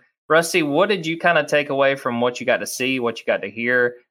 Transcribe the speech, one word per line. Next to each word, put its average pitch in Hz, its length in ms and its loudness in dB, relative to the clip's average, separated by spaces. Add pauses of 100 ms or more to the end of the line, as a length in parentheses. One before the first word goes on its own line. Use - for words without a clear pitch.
(280)
Rusty, 165 340 2
what 156 280 2
did 175 160 -2
you 165 100 -2
kinda 170 280 2
take 147 260 0
away 139 260 2
from 120 240 -4
what 123 180 0
you - 60 -10
got 117 140 2
to - 80 -8
see, 131 340 -2
what 117 180 -2
you - 60 -16
got 101 180 0
to 98 80 -8
hear? 123 460 0 (140)